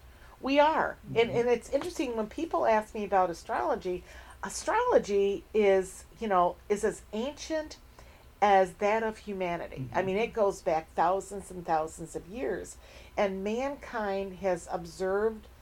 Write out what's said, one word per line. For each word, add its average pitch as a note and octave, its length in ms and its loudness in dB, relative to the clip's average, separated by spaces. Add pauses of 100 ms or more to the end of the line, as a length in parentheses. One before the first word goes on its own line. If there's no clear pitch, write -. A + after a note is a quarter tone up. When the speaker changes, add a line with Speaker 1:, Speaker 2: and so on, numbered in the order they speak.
(420)
Speaker 1:
We C4+ 180 4
are. D4 380 4 (180)
And, A#3 140 4
Speaker 2:
Mm-hmm. F#3+ 100 -2
Speaker 1:
and A#3+ 100 2
it's A#3 200 0
interesting, D4 460 -2
when G#3+ 120 -2
people E4 380 -2
ask G#3+ 280 2
me G#3+ 100 -6
about F#3+ 260 4
astrology, F#3 720 -4 (400)
astrology G3+ 1000 2 (100)
is, G3 520 2 (140)
you A3+ 80 -6
know, F3+ 280 4 (140)
is G#3 140 0
as G#3+ 180 -2 (120)
ancient D4+ 640 -6 (640)
as F#3+ 320 6
that G#3+ 300 0
of A3 160 -4
humanity. F3 760 -6
I - 60 -2
Speaker 2:
Mm-hmm. F#3+ 80 0
Speaker 1:
mean, F#3+ 100 0
it A#3 160 0
goes G3+ 280 0
back D#3+ 340 -2
thousands F#3+ 560 0
and F3+ 140 -12
thousands D#3+ 500 -2
of D#3+ 120 -10
years. G#3+ 500 -6 (380)
And F#3+ 280 -2
mankind G#3+ 960 -4
has F3+ 300 0
observed F#3+ 760 -2 (140)